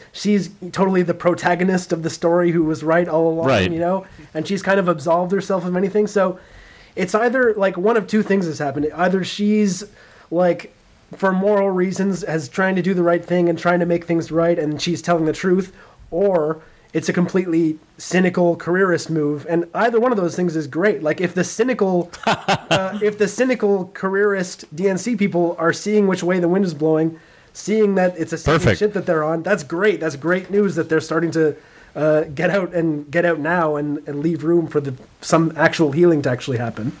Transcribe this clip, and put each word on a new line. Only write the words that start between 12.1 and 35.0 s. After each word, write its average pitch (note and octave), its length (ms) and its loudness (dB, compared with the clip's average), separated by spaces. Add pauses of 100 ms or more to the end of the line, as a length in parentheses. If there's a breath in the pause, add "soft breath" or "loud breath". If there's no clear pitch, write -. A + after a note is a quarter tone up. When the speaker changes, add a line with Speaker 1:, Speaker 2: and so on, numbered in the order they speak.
Speaker 1:
has D#3 260 -4
trying F#3+ 280 0
to F3 60 0
do F#3+ 120 0
the F3+ 80 2
right E3+ 200 2
thing F3 280 2
and E3 80 -2
trying F3 220 2
to F3 60 0
make E3+ 200 0
things D#3+ 260 -2
right, E3+ 260 2
and D3+ 220 -4
she's E3 220 -4
telling E3 240 2
the D#3 80 2
truth, F#3 400 0 (360 loud breath)
or E3 520 0 (300 loud breath)
it's D#3+ 160 -2
a F3+ 40 0
completely E3+ 640 0 (200)
cynical F3 580 2
careerist F3 540 0
move, D3 380 -2
and E3+ 160 0 (100)
either A3+ 260 2
one B3+ 100 2
of A#3 80 0
those F3 160 -2
things F3 220 -2
is D#3 100 -4
great. E3+ 380 -2
Like, D#3+ 160 -2
if F3+ 140 -2
the F3+ 100 0
cynical, F#3+ 760 0
Speaker 2:
<laughs> - 80 -18
Speaker 1:
uh, F#3+ 720 0
if G#3 160 0
the G#3 120 0
cynical G3+ 680 0
careerist F#3+ 680 -2 (100)
D F#3 140 0
N F#3 100 0
C A#3+ 160 -2
people F3 440 0
are E3 140 2
seeing G3+ 360 2
which F#3 160 0
way F3+ 160 2
the E3+ 80 2
wind F#3+ 160 2
is E3+ 100 -2
blowing, D#3+ 460 0 (320 loud breath)
seeing G#3 420 0
that F3+ 240 0
it's E3 140 -6
a D#3+ 60 -4
sinking D#3 220 2
Speaker 2:
Perfect. - 200 2
Speaker 1:
ship G#3 140 0
that F3+ 120 -4
they're D#3+ 160 2
on, D#3+ 220 -2
that's F#3+ 180 0
great. E3+ 380 0
That's D3+ 160 -4
great F3 340 -2
news G3 240 2
that D#3+ 140 -2
they're D#3+ 120 2
starting D#3+ 300 -2
to, D3+ 240 2 (400 loud breath)
uh, D3+ 280 2
get D#3+ 280 -4
out F3+ 240 -2
and D#3 340 -2
get E3+ 160 0
out E3 140 0
now D#3 380 0
and, D3 220 -4 (100)
and D3 120 -6
leave D#3 220 -2
room E3 240 2
for D3 140 -2
the, C3+ 140 -4 (260)